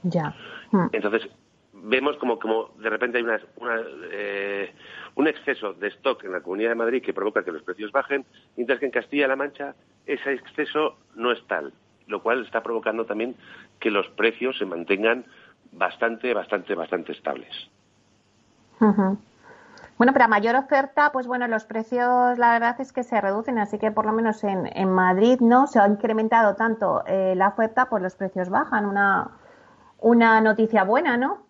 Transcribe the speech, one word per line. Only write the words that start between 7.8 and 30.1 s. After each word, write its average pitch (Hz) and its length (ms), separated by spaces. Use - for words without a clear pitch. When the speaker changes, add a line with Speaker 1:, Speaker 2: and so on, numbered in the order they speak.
Speaker 2:
bajen, 135 340
mientras 123 220
que 143 60
en 127 60
Castilla-La 135 440
Mancha 139 400
ese 139 280
exceso 151 640
no 120 160
es 113 160
tal, 76 260
lo 104 140
cual 120 220
está 113 200
provocando 113 420
también 113 300
que 110 120
los 101 180
precios 117 480
se 98 80
mantengan 98 600
bastante, 117 600
bastante, 98 420
bastante 82 360
estables. - 580
Speaker 1:
Ujú. 202 380
Bueno, 240 140
pero 269 140
a - 20
mayor 226 280
oferta, 277 580
pues 254 140
bueno, 247 200
los 220 180
precios 247 720
la 240 160
verdad 233 260
es 269 120
que 254 120
se 220 180
reducen, 220 360
así 208 220
que 220 120
por 214 140
lo 214 60
menos 220 320
en, 190 320
en 190 140
Madrid, 190 500
¿no? 247 280
Se 247 120
ha 202 80
incrementado 220 680
tanto, 220 520
eh, 190 300
la 190 120
oferta, 226 400
pues 202 140
los 185 120
precios 185 340
bajan, 220 360
una, 196 460
una 226 420